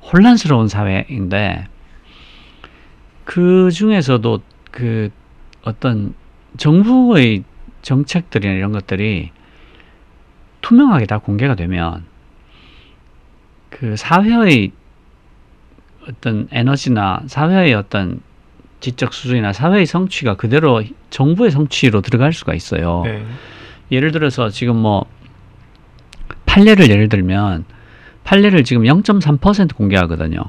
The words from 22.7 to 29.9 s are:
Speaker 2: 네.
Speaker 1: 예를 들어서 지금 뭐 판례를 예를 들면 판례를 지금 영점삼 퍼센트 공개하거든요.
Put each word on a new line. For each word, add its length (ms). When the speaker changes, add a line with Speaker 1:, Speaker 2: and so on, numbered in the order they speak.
Speaker 2:
네. 180
Speaker 1:
예를 200
들어서 380
지금 280
뭐 280
판례를 440
예를 200
들면 560
판례를 400
지금 220
영점삼 520
퍼센트 380
공개하거든요. 720